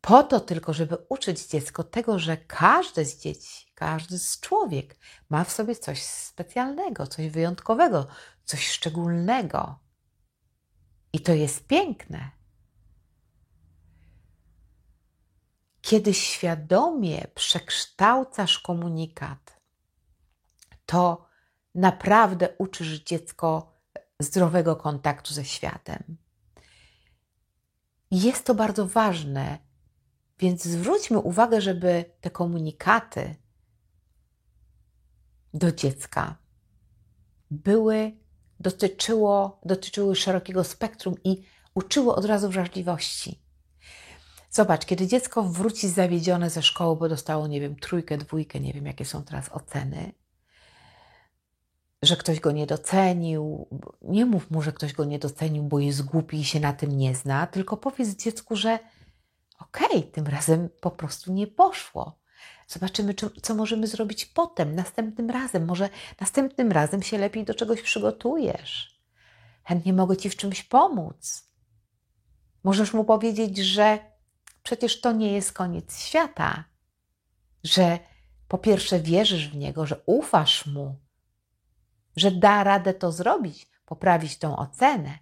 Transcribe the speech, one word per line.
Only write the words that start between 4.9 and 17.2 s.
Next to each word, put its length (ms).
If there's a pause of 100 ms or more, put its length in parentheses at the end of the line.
ma 140
w 80
sobie 240
coś 280
specjalnego, 1040
coś 220
wyjątkowego, 800 (380)
coś 220
szczególnego. 1120 (1300)
I 60
to 140
jest 340
piękne. 640 (3500)
Kiedy 320
świadomie 1200